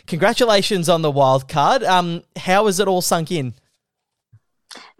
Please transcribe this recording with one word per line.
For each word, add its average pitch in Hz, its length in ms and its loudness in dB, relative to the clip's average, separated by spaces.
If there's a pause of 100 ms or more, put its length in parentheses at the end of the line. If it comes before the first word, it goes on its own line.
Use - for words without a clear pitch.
Congratulations 202 840 0
on 170 140 2
the 156 80 0
wild 135 380 2
card. 175 340 0
Um, 175 400 0 (140)
how 196 300 0
has 185 120 0
it 202 80 -2
all 185 160 0
sunk 170 300 -2
in? 131 220 -4 (1500)